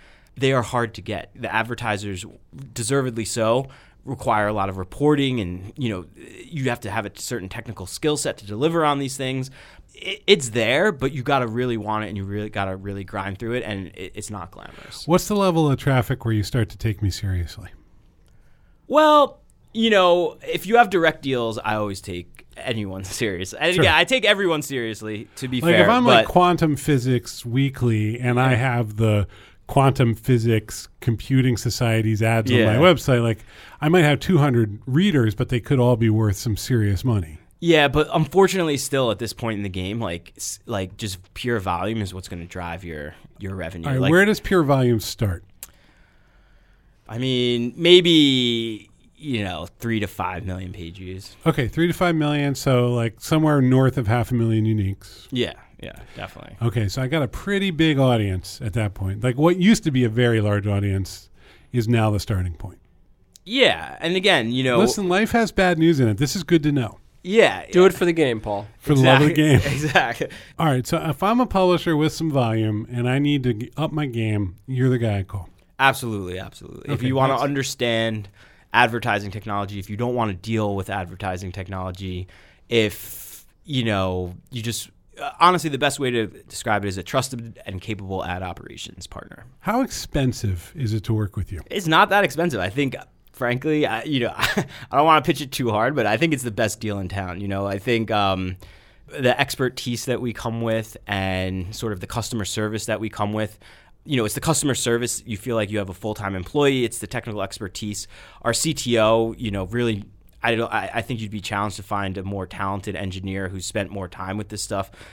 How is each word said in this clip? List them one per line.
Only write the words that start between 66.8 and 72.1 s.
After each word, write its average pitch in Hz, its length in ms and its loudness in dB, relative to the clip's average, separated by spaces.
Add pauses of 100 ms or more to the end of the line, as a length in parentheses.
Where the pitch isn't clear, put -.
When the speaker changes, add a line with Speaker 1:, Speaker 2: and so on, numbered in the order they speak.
Speaker 1:
Yeah, 175 480 4
Speaker 3:
Do 180 100 6
Speaker 1:
yeah. 185 60 10
Speaker 3:
it 185 60 2
for 180 120 -2
the 175 80 2
game, 131 260 0
Paul. 104 280 -6 (120)
Speaker 2:
For 151 160 2
the 135 60 6
love 131 200 8
of 147 60 6
the 156 60 2
Speaker 1:
Exactly, 151 260 6
Speaker 2:
game. 139 140 0
Speaker 1:
<laughs> - 0 -
exactly. 135 540 0 (300)
Speaker 2:
All 165 100 0
right, 127 200 0
so 170 100 0 (120)
if - 120 -6
I'm 220 180 2
a 254 60 2
publisher 180 520 2
with 151 160 2